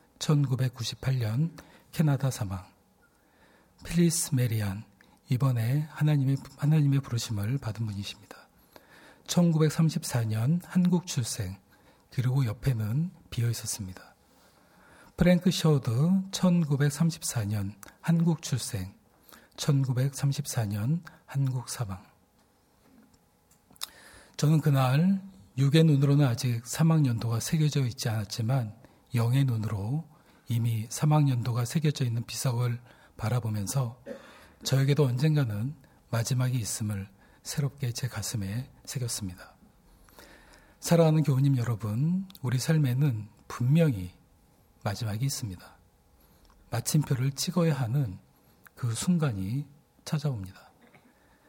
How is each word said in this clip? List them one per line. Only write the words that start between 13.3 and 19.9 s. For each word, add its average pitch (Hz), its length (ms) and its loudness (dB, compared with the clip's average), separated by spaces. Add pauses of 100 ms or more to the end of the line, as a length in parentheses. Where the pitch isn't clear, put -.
있었습니다. - 680 -10 (1000)
프랭크 175 340 4
셔우드, 151 400 2 (400)
천구백삼십사 147 1120 0
년 101 300 -4 (240)
한국 165 420 2
출생, 98 520 -6 (640)
천구백삼십사 135 1080 0